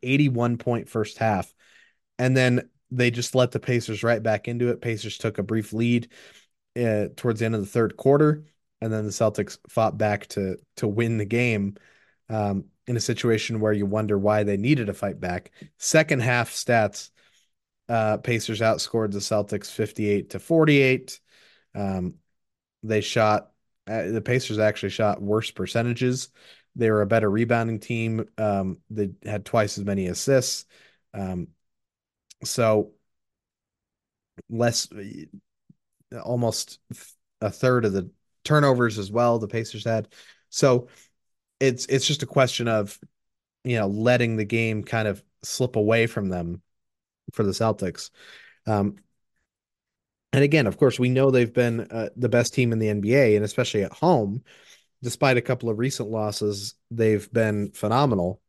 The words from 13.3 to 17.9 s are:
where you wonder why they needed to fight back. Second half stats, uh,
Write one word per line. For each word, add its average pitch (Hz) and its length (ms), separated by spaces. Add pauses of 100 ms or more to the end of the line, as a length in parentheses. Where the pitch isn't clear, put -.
where 107 140
you 101 120
wonder 104 320
why 104 260
they 101 140
needed 120 300
to 98 60
fight 98 260
back. 90 320 (260)
Second 156 440
half 120 300
stats, - 580 (800)
uh, 110 280